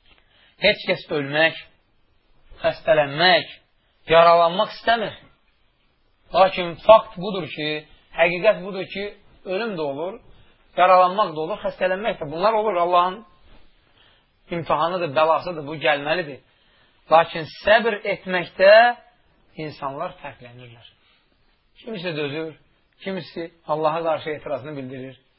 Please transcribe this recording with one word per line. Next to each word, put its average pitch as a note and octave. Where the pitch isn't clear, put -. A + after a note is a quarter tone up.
heç -
kəs F3+
ölmək, D3+
xəstələnmək, D#3
yaralanmaq E3+
istəmir. A3+
Lakin F3+
fakt -
budur F#3
ki, D3+
həqiqət F3
budur F#3
ki, G3
ölüm G3+
də D#3
olur, D#3
yaralanmaq F#3
da D#3
olur, F#3+
xəstələnmək F#3+
də. D3
Bunlar G3+
olur, G#3
Allahın F3+
imtihanıdır, E3+
bəlasıdır, D#3
bu D#3
gəlməlidir. D3
Lakin E3
səbr G#3+
etməkdə F#3
insanlar D3
fərqlənirlər. A#2+
Kimisi F3+
dözür, D3
kimisi F3
Allaha D#3
qarşı D#3+
etirazını C#3+
bildirir. C3